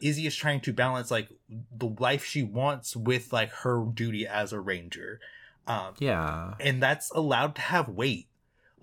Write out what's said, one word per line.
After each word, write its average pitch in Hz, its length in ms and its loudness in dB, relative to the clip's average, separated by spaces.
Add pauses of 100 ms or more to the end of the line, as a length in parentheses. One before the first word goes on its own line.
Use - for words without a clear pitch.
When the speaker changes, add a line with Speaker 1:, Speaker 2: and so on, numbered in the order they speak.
Speaker 1:
Izzy 151 240 2
is 143 80 -4
trying 143 260 0
to 135 100 -2
balance, 123 380 2
like, 110 200 0 (460)
the 120 120 -2 (120)
life 131 240 2
she 147 200 0
wants 123 520 -2
with, 120 380 2
like, 110 180 2
her 120 400 0
duty 113 360 -2
as 104 260 0
a 107 60 -2
ranger. 92 600 -6 (460)
Um, 95 320 -2
Speaker 2:
Yeah. 85 640 0
Speaker 1:
and 131 240 2
that's 123 280 2
allowed 147 440 2
to 127 60 -6
have 165 280 2
weight. 110 380 0 (560)